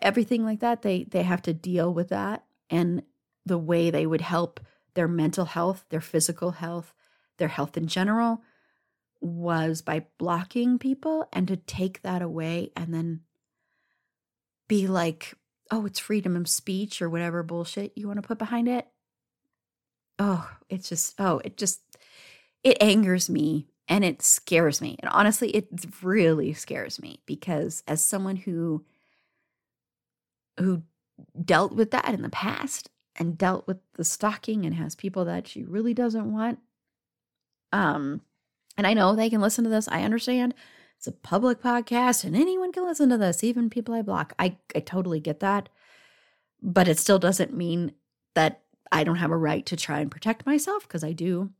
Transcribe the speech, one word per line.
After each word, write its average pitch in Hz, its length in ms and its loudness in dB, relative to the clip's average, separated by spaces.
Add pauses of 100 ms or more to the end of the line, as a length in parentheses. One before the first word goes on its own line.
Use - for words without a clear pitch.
everything 226 440 2
like 220 160 -4
that. 233 200 -2
They, 185 220 -2
they 175 200 -2
have 180 200 0
to 170 100 -2
deal 175 400 0
with 175 160 -2
that, 202 360 -6 (240)
and 175 340 0 (420)
the 180 120 0
way 170 320 2
they 160 160 0
would 160 160 0
help 170 380 -4 (340)
their 170 140 0
mental 170 380 0
health, 175 440 -4
their 160 120 -4
physical 170 500 -2
health, 170 420 -10 (440)
their 165 100 0
health 143 280 -6
in 165 120 -2
general, 226 540 0 (800)
was 170 640 -2
by 160 240 -4 (120)
blocking 185 600 0
people, 311 540 -2
and 185 160 0
to 190 80 -2
take 185 460 -6
that 185 200 -4
away 165 540 -4
and 165 180 -6
then 165 280 -4 (1500)
be 196 200 2
like, 170 480 -2 (360)
"Oh, 214 140 -2
it's 196 140 -6
freedom 196 360 -2
of 175 120 -2
speech," 196 540 -4
or 170 80 -2
whatever 170 340 -4
bullshit 170 520 -8
you 208 120 -10
wanna 202 140 -6
put 214 180 -8
behind 233 280 -2
it. 247 200 -2 (1300)
Oh, 196 300 0 (200)
it's 185 200 -8
just, - 300 -4
oh, 190 240 2
it - 140 -12
just, - 240 -4 (840)
it 262 180 8
angers 196 480 6
me 156 380 0 (200)
and 196 180 4
it - 160 -2
scares 165 600 4
me. - 180 -8
And - 120 -6
honestly, 214 380 4
it 214 180 0 (340)
really 170 520 4
scares - 480 -10
me, - 240 -18
because 170 640 -6
as 156 160 -2
someone 190 340 -2
who, 165 480 -4 (1700)
who 180 260 0 (600)
dealt 175 300 4
with 220 180 2
that - 220 0
in 190 80 -4
the - 80 -6
past - 600 -6 (260)
and 165 220 -4
dealt 185 300 0
with 185 100 -4 (160)
the 170 100 -6
stalking 208 640 -2
and 160 100 -2
has 160 200 -6
people 190 300 -4
that 175 220 -6
she - 160 -12
really 214 300 -2
doesn't 220 380 -2
want, 220 280 -2 (1120)
um, 151 500 0 (560)
and 202 100 4
I 208 60 6
know 202 220 6
they 220 140 2
can 220 120 4
listen 220 240 2
to 226 40 0
this. 220 180 2
I 175 160 0
understand. 247 500 0 (500)
It's - 60 -10
a - 20 -8
public 240 500 0
podcast 240 640 2
and 156 100 -4
anyone 370 380 2
can 359 140 -2
listen 302 240 4
to 240 80 6
this, 185 260 2
even 233 260 2
people 233 240 -4
I 226 80 -2
block. 190 380 -4
I, 185 160 2 (180)
I - 60 0
totally 175 400 -2
get 151 220 -6
that. 196 260 0 (920)
But 180 260 4
it 160 100 4
still 196 220 4
doesn't 180 340 2
mean 170 380 -2 (440)
that 156 260 2 (280)
I 156 140 2
don't 165 140 2
have 170 120 0
a 165 60 2
right 160 300 0
to 180 100 -4
try 147 240 -4
and 147 100 -2
protect - 360 -4
myself, 302 420 0
'cause 160 160 -8
I 156 80 -4
do. 180 480 -2